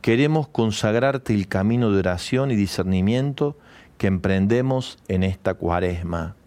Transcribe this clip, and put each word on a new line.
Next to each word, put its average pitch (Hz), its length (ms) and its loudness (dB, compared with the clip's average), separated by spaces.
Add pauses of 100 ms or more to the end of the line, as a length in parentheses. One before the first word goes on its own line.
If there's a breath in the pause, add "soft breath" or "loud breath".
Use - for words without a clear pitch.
queremos 147 460 2
consagrarte 117 840 0
el 101 160 0
camino 110 420 0
de 98 100 4
oración 127 500 -2
y 113 60 0
discernimiento 104 1000 0 (400 loud breath)
que - 100 -2
emprendemos 101 920 0 (100)
en 95 140 0
esta 95 320 -2
cuaresma. 87 840 -4 (100)